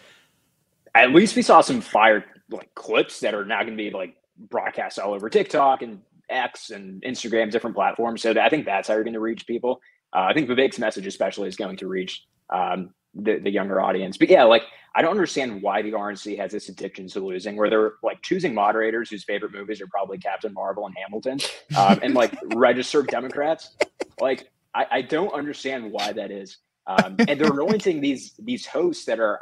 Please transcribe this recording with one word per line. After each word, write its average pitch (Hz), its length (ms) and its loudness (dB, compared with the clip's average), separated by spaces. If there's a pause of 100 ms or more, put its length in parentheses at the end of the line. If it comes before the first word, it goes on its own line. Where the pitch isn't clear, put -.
(960)
At 123 180 8
least 208 240 8
we 247 60 4
saw 160 200 10
some 127 180 -2
fire, 107 420 4 (280)
like, - 240 -12
clips - 460 -2
that 107 140 -2
are 101 120 -6
now 104 160 -2
gonna 113 140 -8
be, 104 140 -6
like, 95 240 -10 (360)
broadcast 101 480 -6
all 101 160 -4
over 101 160 -8
TikTok 143 500 2
and 110 220 -12 (260)
X 123 400 -6
and 95 320 -14
Instagram, 113 500 -2
different 113 240 -2
platforms. 101 460 0
So 113 180 2
I 110 120 4
think 151 160 0
that's 98 220 -2
how 107 60 0
you're 110 100 0
gonna 117 140 -6
reach 110 280 -6
people. 120 340 -4 (320)
Uh, 92 160 2
I 104 60 2
think 139 160 0
Vivek's 127 280 2
message 107 280 -4
especially 98 420 -4
is 95 80 -10
going 95 220 -8
to 95 100 -10
reach, 92 380 -6 (240)
um, 90 400 -4 (240)
the, 104 240 0
the 98 120 -4
younger 98 300 0
audience. 95 380 -2
But - 100 4
yeah, 165 160 10
like, 113 200 8 (300)
I 110 60 4
don't 165 120 4
understand 135 500 -2
why 101 180 0
the 107 140 -4
R 104 160 -4
N 101 60 -8
C 104 200 -10
has 95 160 -6
this 104 160 -8
addiction 95 400 -12
to 98 120 -8
losing, 95 360 -6
where 104 140 2
they're, 107 320 4
like, 101 180 -4
choosing 170 320 -2
moderators 110 560 0
whose 101 160 -12
favorite 101 300 -4
movies 101 260 -10
are 95 60 -14
probably 95 320 -6
Captain 98 340 -6
Marvel 98 320 -6
and 95 140 -10
Hamilton, 110 400 -8 (360)
um, 98 280 6
and, 131 100 2
like, 120 320 2
<laughs> 110 100 -6
registered 123 520 2
Democrats. 131 680 -4 (460)
Like, 135 300 -2 (240)
I, 127 160 0
I 127 100 0
don't 156 320 -2
understand 135 580 -8
why 104 220 -4
that 104 180 -8
is. 98 280 -14 (300)
Um, 92 260 2 (140)
and 143 120 -2
they're 151 120 4
anointing 170 480 0
these, 139 400 -4
these 113 260 -8
hosts 165 380 -2
that 113 160 -4
are, 104 220 0